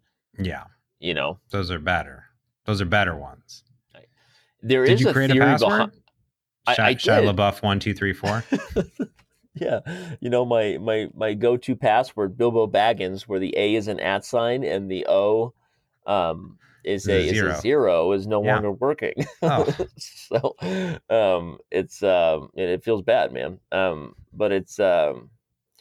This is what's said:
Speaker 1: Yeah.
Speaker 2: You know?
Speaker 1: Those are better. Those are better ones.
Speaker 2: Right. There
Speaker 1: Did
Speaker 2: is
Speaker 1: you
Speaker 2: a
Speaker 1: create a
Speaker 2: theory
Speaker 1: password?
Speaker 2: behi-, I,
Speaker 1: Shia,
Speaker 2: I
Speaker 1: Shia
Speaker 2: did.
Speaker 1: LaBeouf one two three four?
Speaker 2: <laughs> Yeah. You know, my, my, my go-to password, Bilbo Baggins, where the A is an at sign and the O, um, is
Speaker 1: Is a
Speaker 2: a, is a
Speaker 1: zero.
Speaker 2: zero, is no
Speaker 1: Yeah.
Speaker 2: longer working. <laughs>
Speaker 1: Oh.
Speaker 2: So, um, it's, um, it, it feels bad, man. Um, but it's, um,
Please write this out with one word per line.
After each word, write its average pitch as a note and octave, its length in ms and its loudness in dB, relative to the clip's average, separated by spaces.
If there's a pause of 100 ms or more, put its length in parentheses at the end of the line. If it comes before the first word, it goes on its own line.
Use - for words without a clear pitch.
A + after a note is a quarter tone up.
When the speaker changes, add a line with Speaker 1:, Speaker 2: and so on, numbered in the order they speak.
(400)
Speaker 1:
Yeah. E2+ 240 -6 (360)
Speaker 2:
You E2+ 140 -4
know? D2+ 260 -4 (120)
Speaker 1:
Those F#2+ 200 -4
are F2 80 -4
better. D2+ 440 -4 (400)
Those G#2 180 -2
are F#2+ 40 -2
better F2 300 0
ones. - 480 -18 (300)
Speaker 2:
Right. - 140 -20 (560)
There B2+ 220 4
Speaker 1:
Did - 80 8
Speaker 2:
is A#2+ 80 4
Speaker 1:
you C3+ 80 4
Speaker 2:
a D#3+ 40 2
Speaker 1:
create C3+ 160 2
a C3+ 40 4
Speaker 2:
theory C3 120 6
Speaker 1:
password? A2+ 460 4
Speaker 2:
behi-, - 0 - (760)
I, A#2+ 80 2
Speaker 1:
Shia, A2+ 80 2
Speaker 2:
I B2 120 4
Speaker 1:
Shia G#2+ 300 4
Speaker 2:
did. G2+ 100 2
Speaker 1:
LaBeouf G2+ 260 0
one G2+ 200 2
two G#2 120 -2
three F#2+ 200 -2
four? G#2 360 -4
Speaker 2:
<laughs> - 40 0 (1040)
Yeah. - 220 -2 (400)
You B2 100 -6
know, B2 160 2
my, G#2+ 360 0
my, A2 340 -2
my A2 180 -2
go-to A#2+ 440 0
password, G#2+ 600 0
Bilbo A#2 300 2
Baggins, G2 540 0
where G2 180 -4
the F#2+ 160 -4
A G#2 200 2
is G#2 120 -2
an G#2 140 -6
at G2 240 -2
sign A#2+ 400 -2
and F#2+ 260 -4
the F2+ 160 -4
O, G#2+ 460 2 (520)
um, F2 520 -2 (260)
is F#2+ 200 -4
Speaker 1:
Is F#2+ 40 -4
a G2+ 60 2
Speaker 2:
a, F#2+ 100 4
is - 80 0
a - 40 0
Speaker 1:
zero. D#2+ 260 0
Speaker 2:
zero, G2 500 2
is G2 160 -2
no G#2+ 160 0
Speaker 1:
Yeah. A#2+ 120 2
Speaker 2:
longer G#2 180 -2
working. B2 400 -2 (160)
<laughs> - 120 -14
Speaker 1:
Oh. C#3+ 320 2 (240)
Speaker 2:
So, - 600 -6 (520)
um, F#2 500 0 (120)
it's, - 320 -4
um, E2 520 2
it, F#2 140 -2
it F2+ 140 -2
feels A2 180 0
bad, A2 300 0
man. C2+ 280 -8 (120)
Um, E2 440 -4 (180)
but G2+ 180 0
it's, G2 260 -4
um, D#2 520 0 (520)